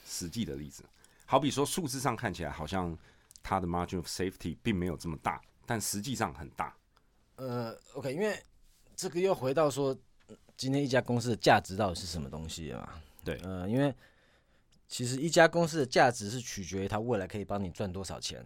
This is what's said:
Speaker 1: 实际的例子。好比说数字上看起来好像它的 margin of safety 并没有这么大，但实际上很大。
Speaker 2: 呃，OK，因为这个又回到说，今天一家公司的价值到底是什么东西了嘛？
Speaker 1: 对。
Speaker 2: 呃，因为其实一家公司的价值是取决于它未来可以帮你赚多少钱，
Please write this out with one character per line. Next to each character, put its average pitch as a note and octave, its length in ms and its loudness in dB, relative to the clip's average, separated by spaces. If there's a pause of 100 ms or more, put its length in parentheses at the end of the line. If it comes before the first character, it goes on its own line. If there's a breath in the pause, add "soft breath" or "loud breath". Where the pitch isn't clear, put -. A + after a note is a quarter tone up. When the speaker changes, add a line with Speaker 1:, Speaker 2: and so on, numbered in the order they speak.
Speaker 1:
实 - 240 -8
际 G#2 160 -4
的 C#2+ 120 -6
例 C#2+ 120 -10
子。 - 140 -18 (420 soft breath)
好 C3 140 4
比 D3 120 2
说 C3 140 0
数 D#3+ 220 -2
字 C3 140 -4
上 A#2+ 160 0
看 G#2 180 -2
起 F2 80 -8
来 D2+ 80 -4
好 D2+ 160 -8
像 F2 300 -2 (460 loud breath)
它 F#2+ 180 0
的 F2+ 60 -4
margin F2 320 -2
of D#2+ 80 -6
safety F#2 560 -4
并 A#2 120 2
没 F2+ 120 0
有 D#2+ 100 -2
这 E2+ 120 -8
么 D#2 140 -6
大， E2 180 -2 (240)
但 A2+ 160 -2
实 G2+ 200 -4
际 A#2+ 160 -4
上 G2+ 180 0
很 D2 160 -12
大。 - 260 -6 (600)
Speaker 2:
呃， A#2+ 420 -6 (160)
OK， C3 180 -6
因 D#3 80 -2
为 G#3 160 0 (600)
这 F3+ 120 -4
个 E3+ 120 -2
又 F#3+ 120 6
回 C3+ 220 0
到 D3+ 160 6
说， C3+ 260 2 (600)
今 C3 160 -2
天 C#3+ 100 2
一 C#3+ 60 0
家 B2 120 6
公 A#2+ 200 2
司 A#2 100 -2
的 G#2+ 60 2
价 A2+ 240 8
值 F#2+ 160 -8
到 G2+ 140 2
底 F2 40 -2
是 F#2 120 -8
什 E2+ 140 -6
么 C#2 80 -6
东 D#2 200 -8
西 D#2+ 220 -8
了 A#1 100 -8
嘛？ - 80 -12 (360 loud breath)
Speaker 1:
对。 D#2+ 200 -4
Speaker 2:
呃， F#2 240 -4
因 A#2 100 2
为 C#3+ 160 2 (960 soft breath)
其 - 180 -6
实 B2+ 140 -2
一 D#3+ 100 -2
家 E3 160 10
公 E3+ 200 4
司 D#3+ 120 -2
的 C3+ 80 4
价 C3+ 240 8
值 G#2 180 -2
是 B2 120 -4
取 G2 240 -8
决 F#2+ 200 -2
于 G2 40 -2
它 G#2+ 100 -2
未 A#2 180 2
来 F#2 100 0
可 G#2+ 120 -6
以 G2 60 -4
帮 G2+ 180 -2
你 F#2 80 -4
赚 G2 200 -4
多 F#2+ 140 -6
少 E2 160 -8
钱， A#1+ 260 -8